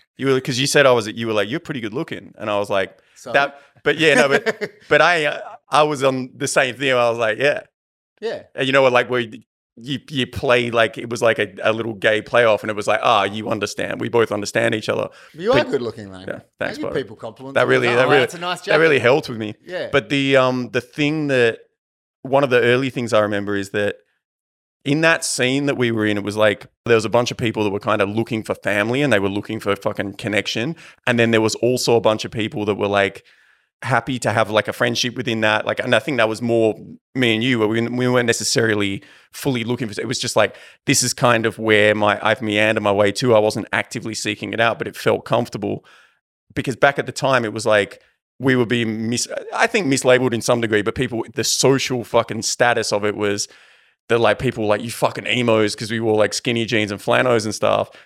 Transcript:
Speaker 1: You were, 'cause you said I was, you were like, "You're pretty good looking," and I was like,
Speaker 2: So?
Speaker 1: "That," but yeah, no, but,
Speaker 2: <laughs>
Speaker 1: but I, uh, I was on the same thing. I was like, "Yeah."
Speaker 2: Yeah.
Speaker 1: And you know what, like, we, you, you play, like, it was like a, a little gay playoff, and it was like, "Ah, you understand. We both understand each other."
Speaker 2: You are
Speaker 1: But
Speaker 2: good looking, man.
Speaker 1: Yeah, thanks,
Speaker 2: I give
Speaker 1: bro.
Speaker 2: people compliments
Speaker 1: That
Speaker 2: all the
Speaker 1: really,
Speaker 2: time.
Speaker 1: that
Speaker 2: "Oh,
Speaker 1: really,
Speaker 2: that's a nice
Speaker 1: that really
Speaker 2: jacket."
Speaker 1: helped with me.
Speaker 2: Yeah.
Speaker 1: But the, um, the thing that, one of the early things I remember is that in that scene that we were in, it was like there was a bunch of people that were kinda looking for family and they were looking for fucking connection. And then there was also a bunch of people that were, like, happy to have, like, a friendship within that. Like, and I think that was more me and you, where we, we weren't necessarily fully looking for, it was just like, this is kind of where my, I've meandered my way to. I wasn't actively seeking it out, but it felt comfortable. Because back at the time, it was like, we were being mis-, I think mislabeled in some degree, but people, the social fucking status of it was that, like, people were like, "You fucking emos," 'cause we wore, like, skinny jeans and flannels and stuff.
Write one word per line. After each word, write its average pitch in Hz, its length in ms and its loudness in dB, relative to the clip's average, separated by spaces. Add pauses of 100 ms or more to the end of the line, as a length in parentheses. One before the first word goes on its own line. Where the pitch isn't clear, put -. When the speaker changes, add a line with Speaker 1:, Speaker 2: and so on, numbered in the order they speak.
(180)
Speaker 1:
You 131 100 -4
were, 131 140 2
'cause 131 160 -4
you 131 80 0
said 139 220 4
I 127 40 8
was, 117 160 2
you 113 200 -6
were 113 60 -2
like, 104 160 0
"You're 139 100 -6
pretty 143 220 -10
good 107 120 -8
looking," 107 460 -10
and 110 100 -8
I 104 80 0
was 101 140 -4
like, 95 260 -2 (180)
Speaker 2:
So? - 160 -18
Speaker 1:
"That," 139 300 0 (220)
but 156 160 0
yeah, 156 160 6
no, 143 120 4
but, 214 520 -2
Speaker 2:
<laughs> - 100 -20
Speaker 1:
but 147 140 4
I, 170 240 2
uh, - 120 -6 (300)
I 147 140 4
was 151 200 0
on 131 320 0
the 131 120 -6
same 131 280 0
thing. 135 180 -2
I 120 160 4
was 117 100 -4
like, 113 180 0
"Yeah." 127 240 0 (580)
Speaker 2:
Yeah. 202 240 -8 (120)
Speaker 1:
And 135 100 -4
you 131 80 -2
know 139 80 6
what, 131 100 6
like, 123 180 2
we, 120 360 -6 (360)
you, 127 160 -8 (120)
you 131 180 -4
play, 123 440 0
like, 113 260 0
it 123 120 -10
was 113 120 -4
like 113 180 2
a, 98 240 -2
a 107 80 2
little 113 220 -4
gay 107 280 2
playoff, 113 420 2
and 110 60 -6
it 107 60 -4
was 101 100 -6
like, 107 160 0
"Ah, 110 220 2
you 104 260 -4
understand. 101 520 -4
We 117 80 -4
both 117 240 2
understand 113 420 -2
each 110 140 -6
other." 107 180 -2 (260)
Speaker 2:
You 185 200 -2
are 269 100 4
Speaker 1:
But 262 80 -6
Speaker 2:
good 131 100 -2
looking, 110 300 -12
man. 92 160 -18
Speaker 1:
Yeah, - 120 -10 (200)
thanks, - 180 -6
Speaker 2:
I 302 40 -10
give - 100 -6
Speaker 1:
bro. 143 100 -4
Speaker 2:
people 107 140 -12
compliments 127 400 -12
Speaker 1:
That 123 60 2
Speaker 2:
all 123 60 2
the 127 40 2
Speaker 1:
really, 127 160 2
Speaker 2:
time. 120 80 2
Speaker 1:
that 127 120 4
Speaker 2:
"Oh, - 20 0
Speaker 1:
really, 139 100 6
Speaker 2:
that's 120 140 0
a 170 60 -14
nice 175 240 -6
Speaker 1:
that 180 140 0
really 156 200 4
Speaker 2:
jacket." 110 60 -2
Speaker 1:
helped 139 260 4
with 120 80 -8
me. 107 180 -8 (100)
Speaker 2:
Yeah. 170 240 -8
Speaker 1:
But 117 200 0
the, 139 260 0
um, 127 360 2
the 120 100 -2
thing 151 460 -2
that, 123 320 2 (640)
one 135 200 2
of 135 60 -2
the 120 100 4
early 123 300 2
things 120 240 -6
I 107 80 4
remember 104 340 -2
is 98 140 -6
that 104 260 -2 (920)
in 143 160 0
that 160 240 2
scene 131 400 -2
that 143 100 0
we 120 160 0
were 110 140 0
in, 104 120 0
it 101 60 -6
was 104 140 -4
like 107 280 2 (200)
there 117 100 4
was 110 100 2
a 110 40 -2
bunch 117 220 0
of 123 60 -10
people 110 260 -2
that 104 60 0
were 98 120 -4
kinda 104 240 0
looking 110 380 -4
for 95 120 -4
family 107 460 -2
and 143 100 2
they 104 80 4
were 98 100 0
looking 104 300 -6
for 101 160 -2
fucking 101 380 -6
connection. 110 600 -4 (300)
And 120 140 2
then 117 120 4
there 110 100 4
was 110 140 0
also 123 400 0
a 113 60 4
bunch 110 240 0
of 101 60 -8
people 107 340 -6
that 101 100 0
were, 101 120 -2
like, 98 360 0 (580)
happy 123 380 -2
to 117 120 -2
have, 110 180 0
like, 104 180 2
a - 60 -6
friendship 120 420 -2
within 113 260 -4
that. 107 240 0
Like, 107 140 -4
and 123 140 0
I 113 60 4
think 139 180 -6
that 110 120 2
was 107 120 -6
more 117 340 2 (380)
me 120 220 2
and 110 80 -2
you, 123 160 0
where 107 80 2
we, 113 200 0
we 123 220 -2
weren't 123 180 2
necessarily 107 760 -2 (300)
fully 123 300 -4
looking 120 260 -4
for, 101 100 -10
it 117 80 -6
was - 120 -6
just - 160 -4
like, 107 200 2 (300)
this 135 180 2
is 123 100 -2
kind 117 320 2
of 110 140 -2
where 107 340 4
my, 104 320 2
I've 110 160 2
meandered 107 400 2
my 104 100 2
way 101 220 4
to. 123 220 2
I 107 40 8
wasn't 107 340 0
actively 110 420 -6
seeking 104 380 -6
it 107 80 -8
out, 117 180 0
but 104 80 -6
it 101 80 -12
felt 107 300 0
comfortable. 104 600 -4 (680)
Because 135 200 -4
back 139 240 4
at 131 60 -2
the 127 60 -10
time, 135 340 0
it 107 80 -6
was 110 120 -6
like, 104 360 2 (380)
we 131 160 2
were 123 100 2
being 110 440 -2
mis-, 120 180 -4 (260)
I - 140 2
think 202 200 0
mislabeled 127 460 2
in 110 80 -2
some 120 200 0
degree, 107 200 0
but 110 140 -4
people, 120 300 -4 (100)
the 113 80 -4
social 131 600 0
fucking 113 380 -2
status 117 500 0
of 104 120 0
it 104 120 0
was 101 300 -2 (640)
that, 117 100 2
like, 110 200 2
people 120 240 -4
were 104 60 -2
like, 104 120 0
"You 117 80 -10
fucking 110 360 -4
emos," 110 520 2
'cause 107 140 -8
we 117 80 -4
wore, 110 160 0
like, 104 180 2
skinny 117 320 -2
jeans 107 260 0
and 98 80 -6
flannels 120 460 2
and 107 80 -4
stuff. 104 380 0 (140)